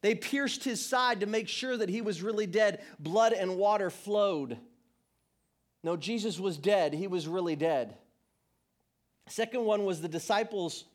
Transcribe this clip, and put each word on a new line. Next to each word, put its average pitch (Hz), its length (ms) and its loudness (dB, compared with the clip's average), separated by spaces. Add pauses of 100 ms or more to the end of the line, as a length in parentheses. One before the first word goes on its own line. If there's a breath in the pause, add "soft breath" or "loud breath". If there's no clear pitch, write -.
They 214 140 2
pierced - 480 -2
his 233 220 -2
side 247 340 2
to 202 60 0
make 220 240 -2
sure 254 260 -4
that 214 140 -2
he 220 120 -2
was 202 200 -2
really 214 260 -2
dead. 202 340 2 (180 loud breath)
Blood 214 340 4
and 185 240 0
water 202 320 4
flowed. 175 680 0 (1300)
No, 170 140 -2
Jesus 196 420 -4
was 185 180 -2
dead. 160 360 2
He 175 140 -4
was 180 200 -2
really 170 300 -2
dead. 139 400 0 (1300)
Second 226 380 -2
one 208 180 2
was 180 180 -2
the 170 60 -6
disciples' 196 880 -2